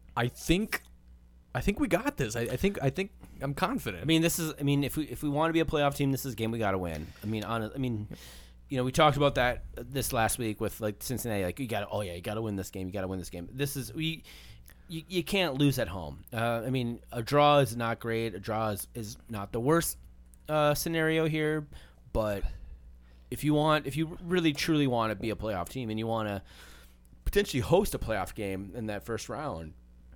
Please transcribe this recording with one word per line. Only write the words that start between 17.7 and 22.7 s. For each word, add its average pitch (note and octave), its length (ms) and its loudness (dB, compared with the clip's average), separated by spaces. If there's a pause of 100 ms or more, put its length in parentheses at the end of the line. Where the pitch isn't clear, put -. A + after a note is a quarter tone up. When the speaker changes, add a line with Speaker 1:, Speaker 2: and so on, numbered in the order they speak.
Speaker 2:
not A2+ 240 -2
great. A2+ 340 -2
A F#2+ 60 -8
draw A2 300 0
is, G2 240 -4
is A2 240 -8 (100)
not G2+ 240 -6
the A#2 80 -2
worst, D#3+ 380 2 (500)
uh, D3+ 240 4
scenario D#3+ 540 2
here, D#3 400 0 (480)
but G#2 300 0 (840)